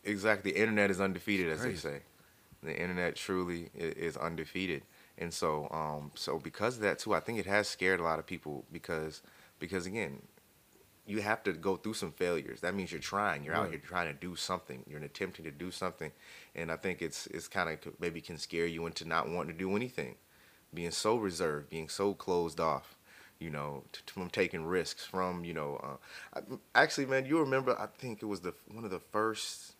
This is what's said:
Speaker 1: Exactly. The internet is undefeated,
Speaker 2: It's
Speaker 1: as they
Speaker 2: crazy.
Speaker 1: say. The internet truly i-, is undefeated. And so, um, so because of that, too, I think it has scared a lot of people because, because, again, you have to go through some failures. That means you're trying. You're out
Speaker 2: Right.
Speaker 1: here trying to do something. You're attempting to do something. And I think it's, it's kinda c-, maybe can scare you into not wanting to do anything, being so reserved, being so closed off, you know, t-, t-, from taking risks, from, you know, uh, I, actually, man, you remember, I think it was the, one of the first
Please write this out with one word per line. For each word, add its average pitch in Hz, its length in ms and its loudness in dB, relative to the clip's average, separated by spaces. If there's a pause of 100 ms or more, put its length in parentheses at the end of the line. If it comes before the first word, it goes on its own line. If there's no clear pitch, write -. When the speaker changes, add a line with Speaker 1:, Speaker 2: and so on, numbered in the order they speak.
Speaker 1:
Exactly. 101 480 4
The 98 80 4
internet 107 300 6
is 90 100 2
undefeated, 95 480 2
Speaker 2:
It's 78 120 2
Speaker 1:
as - 40 -2
they 127 60 0
Speaker 2:
crazy. 85 100 -4
Speaker 1:
say. 71 220 -4 (600)
The 78 180 -4
internet 90 360 0
truly 87 600 -2
i-, - 40 -10
is 82 360 -2
undefeated. 82 680 -2 (360)
And 85 140 -4
so, 76 380 0
um, 76 440 -2
so - 240 -2
because 104 380 0
of 110 60 -2
that, 95 160 4
too, 107 160 2
I 80 60 4
think 117 180 -4
it 87 80 -2
has 101 220 4
scared 92 320 4
a - 20 0
lot 80 160 4
of - 80 -6
people 76 460 -6
because, 80 500 -4 (360)
because, 87 280 -2
again, 92 360 -4 (840)
you 104 140 -2
have 107 240 2
to 95 80 4
go 87 240 2
through 107 180 -4
some 85 180 -4
failures. 87 480 2
That 90 140 0
means 92 180 -2
you're 78 80 -6
trying. 95 440 2
You're 80 100 0
out 78 100 4
Speaker 2:
Right. 85 80 0
Speaker 1:
here 78 120 -8
trying 87 280 -2
to 71 60 -8
do 87 180 -6
something. 76 520 -4
You're 76 120 -10
attempting 82 440 -4
to 78 60 -6
do 85 200 -6
something. 85 420 -4 (420)
And 82 160 -4
I 80 60 0
think 90 260 -2
it's, - 260 -4
it's - 200 -8
kinda 82 340 0
c-, - 80 -10 (100)
maybe 82 200 -2
can 80 180 -10
scare 82 280 0
you 82 200 -2
into 82 180 -6
not 82 240 2
wanting 85 240 -2
to 82 60 -10
do 95 180 0
anything, 104 380 -4 (580)
being 85 200 -4
so 110 240 4
reserved, 82 540 0
being 80 180 -6
so 98 260 2
closed 85 460 0
off, 78 360 2 (440)
you 82 100 -6
know, 73 320 -4 (100)
t-, - 140 -14
t-, - 60 -14
from 90 180 -6
taking 90 340 2
risks, 85 400 0
from, 90 400 0
you 85 100 -4
know, 73 220 -2 (580)
uh, - 60 -4
I, - 420 2
actually, 147 240 4
man, 131 200 4
you 160 140 4
remember, 131 380 4
I 107 80 -2 (120)
think 117 240 -6
it 110 40 -4
was 98 140 -2
the, 87 140 -4 (180)
one 113 120 -8
of 98 80 -4
the 87 80 -4
first - 800 -2